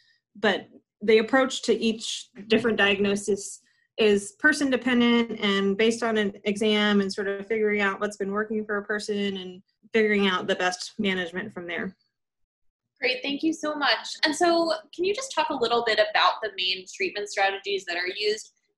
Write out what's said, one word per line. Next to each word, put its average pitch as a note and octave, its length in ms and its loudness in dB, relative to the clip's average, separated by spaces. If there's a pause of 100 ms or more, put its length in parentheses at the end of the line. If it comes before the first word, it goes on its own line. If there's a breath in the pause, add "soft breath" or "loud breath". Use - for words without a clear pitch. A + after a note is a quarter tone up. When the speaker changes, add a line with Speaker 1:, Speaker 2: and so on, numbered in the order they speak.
(340 soft breath)
Speaker 1:
but G3+ 340 0 (340)
the A3 160 6
approach C4 440 2
to A#3 120 2
each - 560 -4 (160)
different A3+ 320 2
diagnosis G3+ 840 0 (380)
is G#3 400 2
person D4 320 2
dependent A#3+ 680 2
and G3 360 2
based A3+ 260 2
on A3+ 160 0
an G3+ 140 0 (120)
exam G#3 560 2
and G3 120 -2
sort G3+ 160 -4
of G3 180 -6
figuring G#3+ 340 0
out G3 180 0
what's G3+ 200 -6
been G3 120 -4
working G#3+ 340 -4
for G#3 120 -4
a G3+ 80 -6
person G3+ 540 -4
and F#3 240 -14 (300)
figuring G#3+ 340 4
out F#3 200 0
the F#3+ 80 0
best F3+ 440 -4
management F#3 540 -4
from F3 140 -12
there. E3+ 300 -8 (1040)
Speaker 2:
Great, B3+ 220 -2
thank C#4 200 -4
you D#4+ 100 2
so D4+ 220 -4
much. C4 340 0 (160)
And D#4 100 0
so E4+ 380 2 (220)
can E4+ 100 -4
you G4+ 100 0
just C5 200 -8
talk D#4 160 0
a G3+ 40 -2
little A#3 300 0
bit A3 140 2
about F3+ 440 4
the G#3+ 140 -6
main F#3 280 -6 (100)
treatment G3+ 340 -4
strategies G3 580 -2
that E3+ 100 -6
are F3+ 200 -4
used, G#3+ 360 -4 (260)